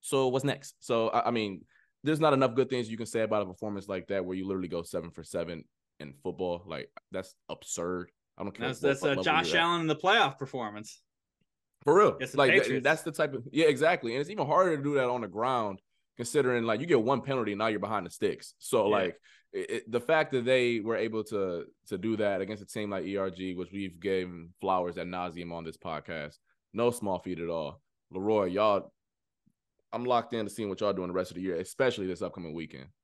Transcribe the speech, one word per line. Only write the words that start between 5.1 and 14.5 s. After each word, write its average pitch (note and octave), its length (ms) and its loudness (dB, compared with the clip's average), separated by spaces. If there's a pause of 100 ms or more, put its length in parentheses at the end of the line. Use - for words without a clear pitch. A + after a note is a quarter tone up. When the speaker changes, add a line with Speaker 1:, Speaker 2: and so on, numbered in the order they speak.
Speaker 1:
for D#2+ 140 -16
seven E2+ 400 -6 (340)
in C#2+ 240 -14
football. F2+ 440 -4
Like, D2+ 240 -10 (200)
that's F#2 240 -8 (140)
absurd. F2+ 640 -6 (280)
I - 40 -10
don't G2 140 -8
care A#2 120 -4
Speaker 2:
That's, B2+ 140 -8
Speaker 1:
what C#3+ 60 4
Speaker 2:
that's, C3+ 140 2
uh, D3+ 60 0
Speaker 1:
level C#3 160 0
Speaker 2:
Josh D#3+ 240 2
Speaker 1:
you're D#3+ 80 2
at. E3 80 4
Speaker 2:
Allen E3+ 160 0
in D#3+ 60 -2
the D3+ 100 2
playoff F3+ 420 4
performance. G#2+ 640 -8 (840)
Speaker 1:
For D3+ 140 6
real. G3+ 200 8
Speaker 2:
Against B2+ 180 -6
the - 40 0
Speaker 1:
Like, C3+ 120 8
th-, F#3 120 8
Speaker 2:
Patriots. B2+ 220 0
Speaker 1:
that's D#3 180 4
the D#3+ 100 -6
type D3+ 200 0
of, B2 180 -8
yeah, D#3+ 160 4
exactly. D3 460 4
And B2+ 80 -2
it's D#3 100 -4
even G3+ 160 -2
harder E3 300 4